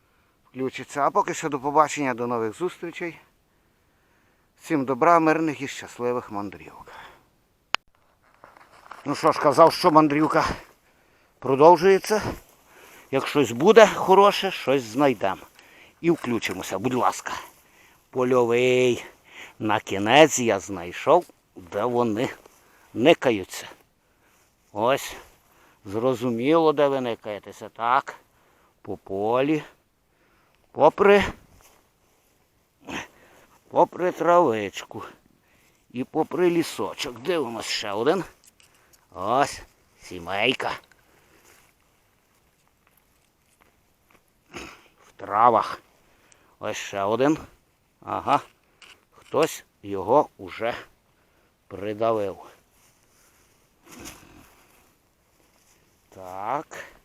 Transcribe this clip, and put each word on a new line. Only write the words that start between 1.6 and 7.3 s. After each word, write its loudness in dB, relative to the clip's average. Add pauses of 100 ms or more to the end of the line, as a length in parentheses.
до -6
нових -4
зустрічей. -10 (1400)
Всім -2
добра, 4
мирних 0
і -8
щасливих -8
мандрівок. -14 (2000)